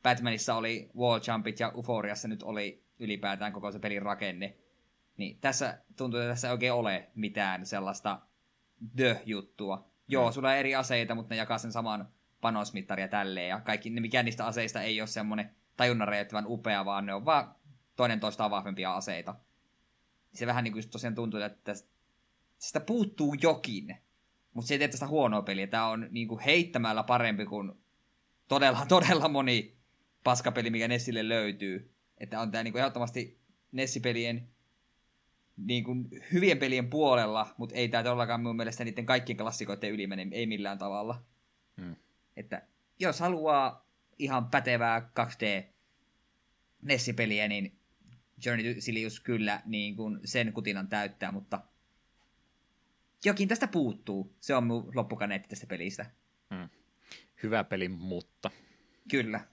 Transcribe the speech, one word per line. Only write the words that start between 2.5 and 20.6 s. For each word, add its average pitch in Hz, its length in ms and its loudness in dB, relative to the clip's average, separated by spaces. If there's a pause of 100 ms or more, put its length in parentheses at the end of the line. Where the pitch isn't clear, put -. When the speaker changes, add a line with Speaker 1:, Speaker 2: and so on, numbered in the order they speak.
Speaker 1:
ylipäätään 101 540 -4
koko 101 180 -8
se 101 80 -10
pelin 101 220 -4
rakenne. 98 560 -4 (600)
Niin 98 240 -8
tässä 135 360 0 (180)
tuntuu, 120 240 -2
että 120 120 0
tässä 120 160 -4
ei 120 40 0
oikein 123 220 2
ole 107 420 0
mitään 98 500 -2
sellaista 98 560 -4 (760)
the-juttua. 107 920 0 (200)
Joo, 127 220 4
Speaker 2:
Mm. 113 40 -4
Speaker 1:
sulla 131 160 2
on 135 60 6
eri 135 200 2
aseita, 120 400 2
mutta 113 200 -6
ne - 40 -2
jakaa 110 180 -2
sen 110 140 -6
saman 107 380 -4 (320)
panosmittarin 101 600 -2
ja 95 60 -2
tälleen. 95 420 -2
Ja 98 100 -2
kaikki, 107 300 -4
ne, 117 120 -4
mikään 117 240 2
niistä 117 200 -2
aseista 113 360 -2
ei 110 200 0
ole 110 60 -4
semmonen 107 440 -4 (260)
tajunnan 120 300 4
räjäyttävän 104 400 -2
upea, 107 380 0
vaan 98 200 -2
ne 98 80 -4
on 101 120 -4
vaan 151 300 4 (400)
toinen 117 240 4
toistaan 107 320 2
vahvempia 95 440 -2
aseita. 92 400 -6 (960)
Se 120 140 -4
vähän 120 160 2